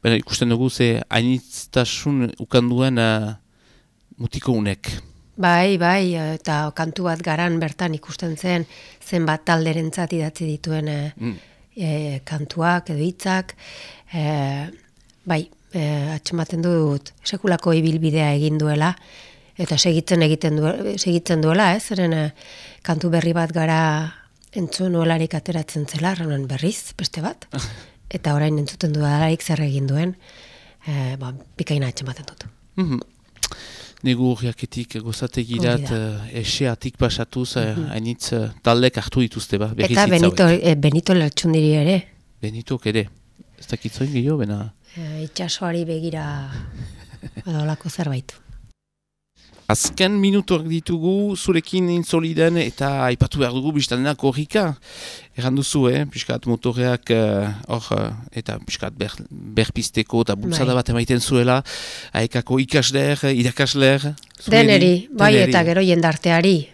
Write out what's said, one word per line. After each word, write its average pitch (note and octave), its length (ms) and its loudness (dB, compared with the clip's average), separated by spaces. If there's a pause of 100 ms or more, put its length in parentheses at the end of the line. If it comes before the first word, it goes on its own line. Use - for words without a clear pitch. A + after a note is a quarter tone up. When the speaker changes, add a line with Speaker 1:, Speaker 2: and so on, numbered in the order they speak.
Speaker 1:
baina A#2 140 2
ikusten - 320 -2
dugu A#2+ 220 2
ze A#2 380 2
anitzasun B2 1300 0
ukan A#2+ 300 2
duen, B2+ 300 2
eh, A2 360 0 (840)
mutiko - 340 -4
unek. G#2 360 -2 (480)
Speaker 2:
Bai, F#3 420 4
bai, F3+ 360 2
eh, D#3 200 -2
eta D3+ 400 -2
kantu E3 300 -4
bat E3 180 -2
garan E3 380 0
bertan D#3+ 340 -4
ikusten D#3 420 -8
zen F3+ 300 -2 (380)
zenbat D#3+ 400 0
talderentzat D#3+ 680 0
idatzi D#3+ 340 -4
dituen, D3+ 420 -4
eh, D3 280 -4
Speaker 1:
Mm. A2+ 180 -6 (420)
Speaker 2:
eh, D3+ 480 -4
kantuak E3+ 680 -2
edo D3 120 -4
hitzak, F#3 520 -4 (580)
eh, D3 580 -4 (540)
bai, E3+ 240 -2 (240)
eh, D3+ 420 -2
atxematen E3 480 -4
dut D#3 500 0 (120)
sekulako F3+ 480 0
ibilbidea D#3+ 640 2
egin D3+ 240 2
duela, D3+ 380 2 (640)
eta E3 180 -2
segitzen E3 460 2
egiten D#3 340 2
du-, F#3+ 420 -2
segitzen E3+ 440 0
duela, F3 320 4
ez? A3 140 -2
Zeren, F3+ 240 0
eh, D#3 200 0 (500)
kantu E3+ 280 0
berri E3 220 2
bat E3 200 0
gara D#3+ 600 2 (380)
entzun F#3 400 -2
nuelarik E3 420 2
ateratzen D#3 520 -4
zela, D#3+ 260 -2
erran E3+ 160 -4
nuen, C#3 200 -4
"Berriz, C3+ 480 -4
beste - 260 -6
bat?" - 300 -8
Speaker 1:
<laughs> - 580 -12
Speaker 2:
Eta D3+ 240 -2
orain D3+ 240 2
entzuten D3+ 340 -2
dudalarik D3+ 500 2
zer D#3 180 -2
egin C#3 260 0
duen, D#3+ 300 -2 (720)
eh, C3+ 280 -4
ba, C3 160 -10 (240)
bikaina D3 300 -2
atxematen B2+ 400 -10
dut. - 180 -18 (320)
Speaker 1:
Mhm. D#3+ 220 -2 (1040)
Negu B2+ 300 2
Urriaketik A#2 720 -6
gozategirat, A#2+ 800 -2
Speaker 2:
Hori C#3 40 -6
da. A2 480 -4
Speaker 1:
eh, A#2 80 -6
eseatik A#2+ 560 -4
pasatuz, B2 640 -2
eh, A2 180 0
Speaker 2:
Mhm. - 160 -4
Speaker 1:
hainitz, A2+ 400 -4
eh, A2 180 -2 (120)
taldek A#2+ 340 4
hartu A#2 240 -2
dituzte, G#2+ 380 -2
ba, G#2+ 100 0
berriz A2 240 0
Speaker 2:
Eta G3+ 140 6
Speaker 1:
hitz F#3+ 40 2
Speaker 2:
Benito, F3 320 4
Speaker 1:
hauek. E3+ 220 6
Speaker 2:
eh, E3 100 6
Benito D3+ 400 2
Lertxundiri D#3 600 2
ere. F3 340 2 (340)
Speaker 1:
Benitok A#2 440 -6
ere. G#2 220 0 (500)
Ez - 100 -20
dakit - 240 -6
zoin C3+ 200 -4
gehiago, C#3 260 0
bena. G#2 340 -4 (240)
Speaker 2:
Eh, D#3 320 -8
itxasoari E3+ 560 -4
begira D3+ 640 -6 (520)
Speaker 1:
<laughs> - 420 -16
Speaker 2:
badolako D#3 440 -4
zerbait. C#3+ 440 -6 (1400)
Speaker 1:
Azken F#3+ 480 0
minutuak F#3+ 480 2
ditugu F3 720 0
zurekin F3+ 560 0
intzoliden E3 640 2
eta C3+ 300 -2 (160)
aipatu B2+ 340 0
behar B2 160 0
dugu C3+ 220 -2
biztanena C3+ 420 0
korrika. D3 460 0 (760)
Erran B2+ 160 0
duzu, C#3 380 0
eh? C#3 80 0 (100)
Piskat - 400 -6
motorreak, B2 640 0
eh, G#2 380 0 (160)
hor, A2+ 260 -4
eh, A2 460 -6
eta G#2+ 160 -8 (100)
piskat G#2+ 320 -8
ber-, G#2 160 -6 (160)
berpisteko A2+ 960 -2
eta G2+ 80 -2
bultzada B2+ 380 0
Speaker 2:
Bai. B2+ 80 4
Speaker 1:
bat - 100 -2
emaiten A#2+ 320 2
zuela, B2+ 380 4 (520)
aekako A#2+ 460 0
ikasler, C#3 720 2
irakasler, C3+ 800 2 (320)
zureri, G#3+ 160 2
Speaker 2:
Deneri, G3 360 8 (200)
bai, G#3+ 220 6
Speaker 1:
deneri. F#3+ 180 6
Speaker 2:
eta F3 100 6
gero E3+ 240 4
jendarteari E3+ 720 4 (180)